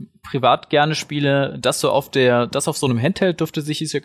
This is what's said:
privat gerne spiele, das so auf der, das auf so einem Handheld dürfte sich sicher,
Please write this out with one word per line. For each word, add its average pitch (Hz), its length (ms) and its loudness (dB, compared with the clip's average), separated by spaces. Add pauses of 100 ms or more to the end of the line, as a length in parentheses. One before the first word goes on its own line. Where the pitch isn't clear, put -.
(220)
privat 127 480 0
gerne 151 240 2
spiele, 139 680 -2
das 127 180 0
so 143 120 0
auf - 180 0
der, 123 380 2
das - 200 -4
auf 160 80 -4
so 143 120 -2
einem 117 120 0
Handheld 175 400 0
dürfte 160 220 -4
sich 147 160 -6
sicher, 151 280 -6